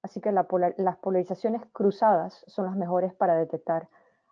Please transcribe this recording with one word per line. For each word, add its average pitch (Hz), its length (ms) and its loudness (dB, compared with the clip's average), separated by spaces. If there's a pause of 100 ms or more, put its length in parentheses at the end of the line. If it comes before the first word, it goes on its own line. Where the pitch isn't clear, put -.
Así - 180 -12
que 214 120 -2
la 185 120 2
polar-, 180 340 0
las 185 180 0
polarizaciones 190 680 -2 (100)
cruzadas 202 760 0
son 190 200 -6
las 190 100 -6
mejores 180 380 -2
para 175 220 2
detectar 165 520 -2 (440)